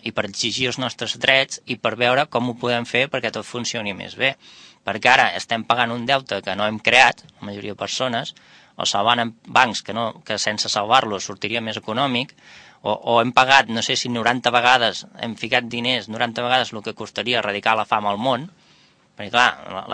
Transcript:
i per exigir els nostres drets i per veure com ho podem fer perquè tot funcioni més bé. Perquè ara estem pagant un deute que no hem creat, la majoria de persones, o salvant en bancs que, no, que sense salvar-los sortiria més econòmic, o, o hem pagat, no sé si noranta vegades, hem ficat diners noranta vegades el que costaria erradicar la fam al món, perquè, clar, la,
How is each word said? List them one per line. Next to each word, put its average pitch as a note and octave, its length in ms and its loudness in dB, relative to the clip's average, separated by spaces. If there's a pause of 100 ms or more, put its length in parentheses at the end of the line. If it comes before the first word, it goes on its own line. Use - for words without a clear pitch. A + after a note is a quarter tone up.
i A2+ 100 -6
per G#2 140 -4
exigir A2+ 400 -4
els A#2+ 120 -4
nostres A#2+ 400 -6
drets C3+ 480 2
i B2 100 -6
per A2+ 200 -2
veure B2+ 300 2
com B2 240 -2
ho A2+ 80 -8
podem A#2+ 260 -2
fer B2+ 240 0
perquè A#2+ 240 -4
tot A2 140 -8
funcioni A2+ 480 -6
més F#2 220 -14
bé. C3 200 -2 (480)
Perquè G#2 240 0
ara B2 280 6
estem A2 280 -4
pagant A#2 280 0
un A#2+ 120 -6
deute B2+ 380 -2
que F#2+ 140 -4
no G#2 100 0
hem G#2+ 140 -2
creat, B2 420 6 (180)
la G#2 60 -12
majoria G#2 260 -10
de - 60 -14
persones, A#2+ 560 -4 (420)
o - 80 -6
salvant A2+ 360 2
en A#2 140 -4 (120)
bancs A#2+ 360 2
que, - 120 -10
no, A2+ 300 -4
que A2 140 -4
sense G#2+ 300 -2
salvar-los G#2+ 560 2
sortiria G#2+ 360 -6
més A2 160 -6
econòmic, B2 580 -2 (480)
o, G#2 100 0
o A#2 300 2
hem B2 100 0
pagat, C3 360 6
no A2+ 140 -2
sé C3 140 -2
si - 120 -4
noranta A#2+ 420 0
vegades, A#2+ 560 4 (140)
hem A#2 160 -6
ficat A#2+ 280 -2
diners A#2+ 440 -4
noranta A#2 340 -4
vegades B2 300 0
el A2 100 -10
que A2 120 -8
costaria A2 440 -4
erradicar G#2 380 0
la G#2+ 100 -2
fam G#2+ 200 0
al G2+ 120 0
món, C3 320 -2 (640)
perquè, G#2 160 -10
clar, A#2+ 160 6 (240)
la, F#2+ 220 -8